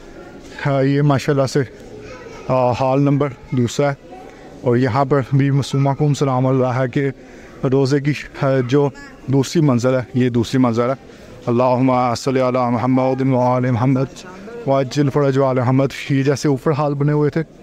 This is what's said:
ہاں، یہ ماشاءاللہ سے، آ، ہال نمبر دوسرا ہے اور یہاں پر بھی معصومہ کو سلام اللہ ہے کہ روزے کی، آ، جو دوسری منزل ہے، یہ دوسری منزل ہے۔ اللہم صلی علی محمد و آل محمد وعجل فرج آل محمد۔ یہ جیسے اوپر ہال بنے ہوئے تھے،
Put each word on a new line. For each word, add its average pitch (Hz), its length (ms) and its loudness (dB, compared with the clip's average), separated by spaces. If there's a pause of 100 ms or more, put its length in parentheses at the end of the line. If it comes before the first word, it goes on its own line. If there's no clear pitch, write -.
(680)
ہاں، 139 180 2
یہ 139 180 2
ماشاءاللہ 139 440 2
سے، 139 140 0 (880)
آ، 127 240 2
ہال 131 300 0
نمبر 143 260 2 (240)
دوسرا 139 400 0
ہے - 20 -2 (680)
اور 123 160 2
یہاں 131 280 2
پر 139 160 2 (120)
بھی 139 180 4
معصومہ 139 420 0
کو 147 200 0
سلام 131 340 0
اللہ 131 200 2
ہے 127 260 0
کہ 139 160 0 (540)
روزے 139 360 2
کی، 143 140 0 (280)
آ، 143 40 0 (240)
جو 143 200 4 (380)
دوسری 139 340 2
منزل 131 340 2
ہے، 127 80 0 (100)
یہ 123 160 2
دوسری 120 300 0
منزل 120 300 2
ہے۔ 135 40 0 (520)
اللہم 127 460 2 (260)
صلی 131 240 0
علی 127 300 0
محمد 131 500 0
و 131 180 0
آل 123 320 0
محمد 131 340 0 (640)
وعجل 139 420 0
فرج 139 360 0
آل 131 140 0
محمد۔ 131 280 2 (220)
یہ 135 140 2
جیسے 143 240 0
اوپر 143 240 0
ہال 147 220 0
بنے 143 180 0
ہوئے 147 180 2
تھے، 165 120 -2 (220)